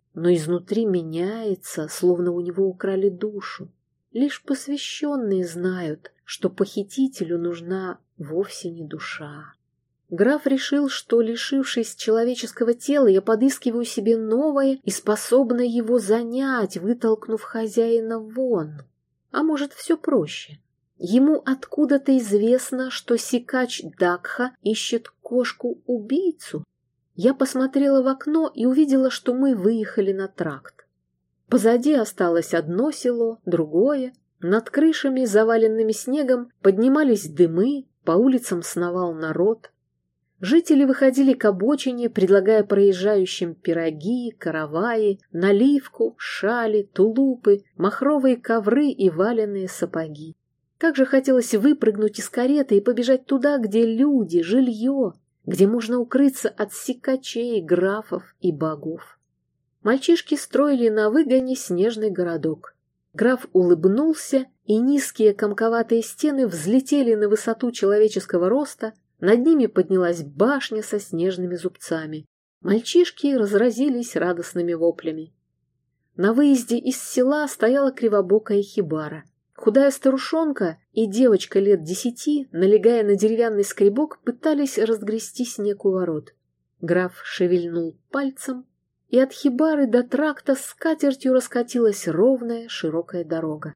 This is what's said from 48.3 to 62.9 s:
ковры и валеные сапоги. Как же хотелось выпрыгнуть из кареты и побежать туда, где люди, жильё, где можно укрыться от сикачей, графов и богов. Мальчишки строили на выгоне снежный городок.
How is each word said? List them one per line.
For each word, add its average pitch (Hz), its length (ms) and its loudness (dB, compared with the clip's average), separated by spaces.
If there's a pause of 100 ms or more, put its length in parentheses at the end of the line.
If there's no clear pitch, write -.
ковры 233 520 0
и 196 220 2
валеные 202 600 -2
сапоги. 160 640 -8 (420)
Как 320 200 0
же 262 80 4
хотелось 262 500 2
выпрыгнуть 214 640 2
из - 100 -10
кареты 269 460 2
и 196 60 6
побежать 247 440 0
туда, 277 340 0
где 220 260 2
люди, 226 560 2
жильё, 240 720 0 (320)
где 196 220 2
можно 233 320 -2
укрыться 262 500 0
от - 240 -6
сикачей, 247 880 -4
графов 190 800 -2
и 180 100 0
богов. 156 640 -8 (640)
Мальчишки 269 520 2
строили 269 540 2
на 214 200 2
выгоне 262 460 2
снежный 214 540 -2
городок. 165 640 -6 (380)